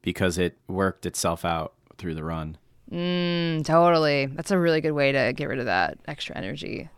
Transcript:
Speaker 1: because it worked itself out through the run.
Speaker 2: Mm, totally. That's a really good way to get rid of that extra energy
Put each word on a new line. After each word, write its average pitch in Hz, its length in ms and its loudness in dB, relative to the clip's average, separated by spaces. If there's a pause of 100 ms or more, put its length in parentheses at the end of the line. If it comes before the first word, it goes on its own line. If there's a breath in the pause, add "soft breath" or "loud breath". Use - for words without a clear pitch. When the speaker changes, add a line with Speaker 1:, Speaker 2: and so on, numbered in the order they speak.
Speaker 1:
because 90 360 0
it 87 200 0 (100)
worked 95 380 -2
itself 85 380 -2
out 82 300 -2 (240)
through 82 180 -6
the 78 80 -6
run. 80 340 -6 (340)
Speaker 2:
Mm, 170 720 -2
totally. 156 640 4
That's 156 260 -6
a 190 80 4
really 165 220 4
good 156 100 0
way 139 220 2
to 131 200 2
get 143 140 -4
rid 127 120 -4
of 123 60 -4
that 90 320 0 (100)
extra - 280 -10
energy - 640 -8